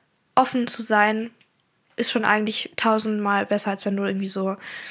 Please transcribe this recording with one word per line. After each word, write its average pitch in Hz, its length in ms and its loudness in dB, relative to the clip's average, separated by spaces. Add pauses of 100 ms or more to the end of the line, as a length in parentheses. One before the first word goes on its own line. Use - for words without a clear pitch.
(340)
offen 254 320 4
zu - 140 -2
sein, 214 500 2 (640)
ist - 140 0
schon 220 140 0
eigentlich 214 520 0
tausendmal 214 680 0
besser, 208 280 -2
als 196 120 -6
wenn 196 120 -2
du 202 80 -2
irgendwie 196 260 -2
so 190 260 -2 (340)